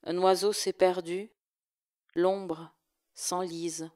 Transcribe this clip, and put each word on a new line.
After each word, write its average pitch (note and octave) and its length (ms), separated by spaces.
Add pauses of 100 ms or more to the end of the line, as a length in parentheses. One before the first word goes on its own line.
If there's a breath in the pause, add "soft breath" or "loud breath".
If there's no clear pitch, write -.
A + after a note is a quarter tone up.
Un E3+ 140
oiseau F#3+ 360
s'est F#3+ 200
perdu. F3+ 580 (840)
L'ombre F3 560 (440)
s'enlise. E3 800